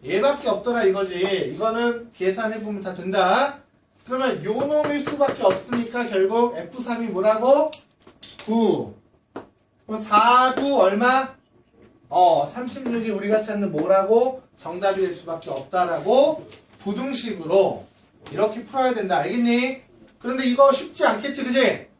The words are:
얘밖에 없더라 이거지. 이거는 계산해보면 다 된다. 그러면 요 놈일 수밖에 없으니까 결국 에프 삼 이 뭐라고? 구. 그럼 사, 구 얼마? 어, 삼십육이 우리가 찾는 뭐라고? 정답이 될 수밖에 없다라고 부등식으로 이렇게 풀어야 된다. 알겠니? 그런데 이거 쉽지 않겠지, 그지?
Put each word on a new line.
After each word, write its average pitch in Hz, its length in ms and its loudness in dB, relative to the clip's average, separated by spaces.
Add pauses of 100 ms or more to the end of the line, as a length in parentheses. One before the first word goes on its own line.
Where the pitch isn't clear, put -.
얘밖에 220 460 0
없더라 233 340 -2
이거지. 190 360 0 (360)
이거는 233 580 -2
계산해보면 208 680 -4
다 185 120 -8
된다. 190 640 0 (460)
그러면 254 380 -2
요 214 100 -4
놈일 294 480 -2
수밖에 285 420 -2
없으니까 240 640 -2
결국 208 500 0
에프 - 240 -12
삼 233 220 -6
이 226 40 -6
뭐라고? 220 640 2 (760)
구. 208 480 0 (920)
그럼 214 160 -8
사, 247 540 4
구 269 260 2
얼마? 247 520 2 (760)
어, 160 360 4
삼십육이 233 640 -6
우리가 202 320 0
찾는 202 300 -4
뭐라고? 190 720 2 (140)
정답이 190 440 -4
될 175 120 0
수밖에 165 360 -10
없다라고 180 960 0 (340)
부등식으로 196 1040 -2 (460)
이렇게 214 320 -2
풀어야 254 300 0
된다. 185 240 -2
알겠니? 240 640 0 (380)
그런데 262 260 -4
이거 269 260 6
쉽지 - 340 -2
않겠지, 247 380 -2
그지? 247 440 0 (120)